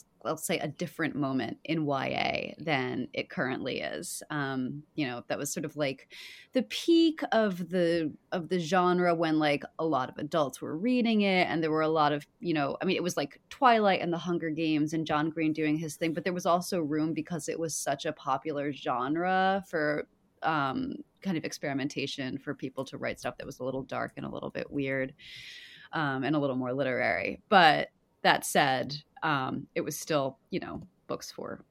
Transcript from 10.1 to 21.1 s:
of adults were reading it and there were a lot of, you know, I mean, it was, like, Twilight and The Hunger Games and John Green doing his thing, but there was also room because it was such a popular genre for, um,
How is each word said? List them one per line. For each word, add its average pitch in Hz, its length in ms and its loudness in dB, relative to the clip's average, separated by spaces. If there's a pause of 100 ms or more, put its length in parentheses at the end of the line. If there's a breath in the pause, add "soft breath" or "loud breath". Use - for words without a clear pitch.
of - 80 -12
adults 147 420 0
were 131 160 -6
reading 226 460 4
it 185 260 4
and 165 140 2
there 156 80 2
were 156 100 2
a 156 80 2
lot 151 240 4
of, 147 140 -2 (140)
you 170 120 -2
know, 143 300 0
I - 20 -2
mean, 180 120 2
it - 60 0
was, 175 140 -2
like, - 320 -4
Twilight 220 540 4
and 170 100 0
The 165 60 -2
Hunger 160 320 -2
Games 156 420 2
and 160 140 -2
John 156 240 2
Green 156 240 0
doing 151 240 2
his 160 180 -6
thing, 165 160 0
but 170 120 -4
there 185 100 0
was 180 120 -2
also 175 340 2
room 156 340 0
because 160 340 -4
it 160 100 -4
was 160 160 -4
such - 300 -4
a 156 80 -2
popular 143 600 -2
genre 175 920 0
for, 151 400 0 (360)
um, 139 540 0 (240)